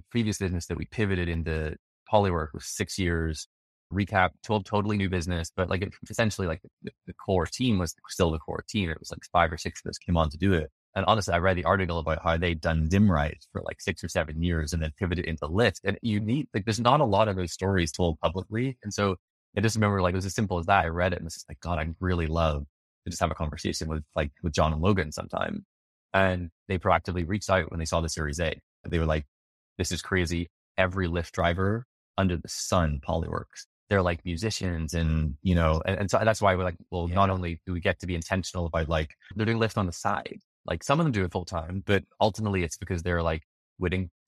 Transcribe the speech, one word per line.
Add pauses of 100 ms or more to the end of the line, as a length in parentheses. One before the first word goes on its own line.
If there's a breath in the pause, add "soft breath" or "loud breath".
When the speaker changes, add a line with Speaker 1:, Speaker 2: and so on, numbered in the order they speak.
(100)
Speaker 1:
previous
business
that
we
pivoted
into (380)
Polywork
was
six
years, (440)
recap, (140)
to-,
totally
new
business,
but,
like,
it, (160)
essentially,
like, (220)
the, (160)
the
core
team
was (160)
still
the
core
team.
It
was,
like, (100)
five
or
six
of
us
came
on
to
do
it. (240)
And
honestly,
I
read
the
article
about
how
they'd
done
Dimrise
for,
like,
six
or
seven
years
and
then
pivoted
into
Lyft.
And
you
need,
like,
there's
not
a
lot
of
those
stories
told
publicly.
And
so (400)
I
just
remember,
like,
it
was
as
simple
as
that.
I
read
it
and
it's
just
like,
"God,
I (100)
really
love (380)
to
just
have
a
conversation
with, (120)
like, (100)
with
John
and
Logan
sometime." (480)
And (180)
they
proactively
reached
out
when
they
saw
the
Series
A. (260)
They
were
like, (540)
"This
is
crazy. (260)
Every
Lyft
driver (320)
under
the
sun
polyworks. (240)
They're,
like,
musicians
and,
you
know,"
and,
and
so
that's
why
we're
like, (140)
"Well,
Speaker 2:
Yeah.
Speaker 1:
not
only
do
we
get
to
be
intentional
about,
like, (200 loud breath)
they're
doing
Lyft
on
the
side." (260)
Like,
some
of
them
do
it
full
time,
but (160)
ultimately
it's
because
they're,
like, (340)
waiting (180)